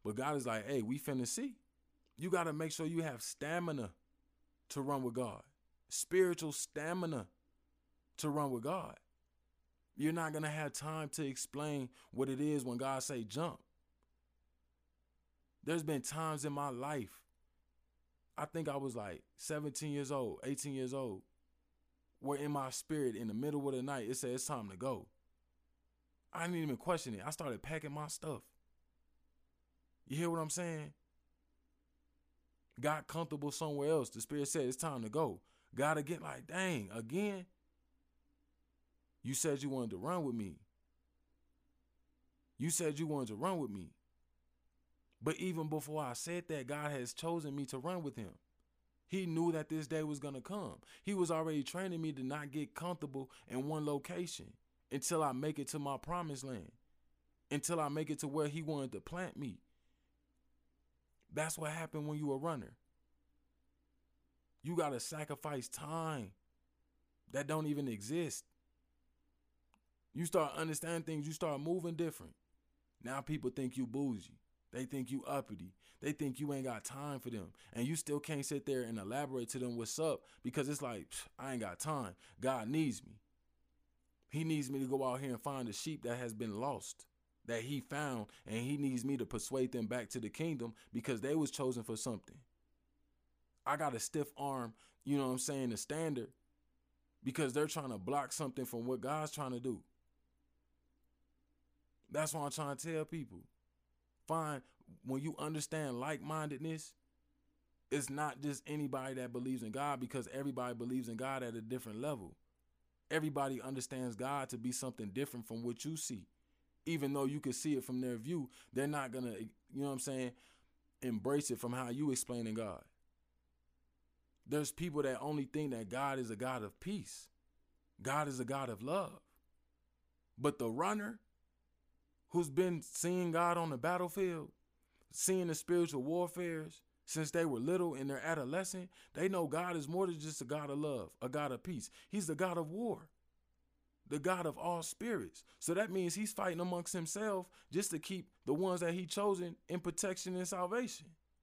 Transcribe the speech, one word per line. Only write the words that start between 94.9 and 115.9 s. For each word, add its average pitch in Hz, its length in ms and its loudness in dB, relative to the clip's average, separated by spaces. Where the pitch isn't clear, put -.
you 143 140 4
know 135 80 4
what 127 60 4
I'm 127 60 2
saying, 131 340 2
a 107 40 0
standard 147 560 0
because 131 300 2
they're 147 140 4
trying 147 240 -2
to 107 80 -2
block 127 340 0
something 135 320 -2
from 120 220 -2
what 127 140 2
God's 151 320 0
trying 139 180 -2
to 120 100 -2
do. 123 220 -2
That's 151 240 0
what 156 80 -2
I'm 143 100 0
trying 143 260 -2
to 160 160 -4
tell 156 120 0
people. 131 400 -6
Find, 151 360 0
when 135 180 0
you 156 160 -2
understand 151 640 -2
like-mindedness, 151 920 -2
it's 135 180 2
not 139 320 0
just 143 260 0
anybody 139 480 0
that 127 180 -2
believes 127 300 -2
in 110 100 -4
God 139 280 0
because 123 280 -2
everybody 127 460 -2
believes 123 340 0
in 113 80 -4
God 131 260 0
at 117 120 -2
a 113 60 -4
different 113 400 -4
level. 131 360 -4
Everybody 143 500 2
understands 127 560 -4
God 135 320 0
to 127 100 -6
be 123 140 0
something 117 380 -4
different 123 360 -2
from 113 160 -4
what 117 220 -2
you 156 120 -2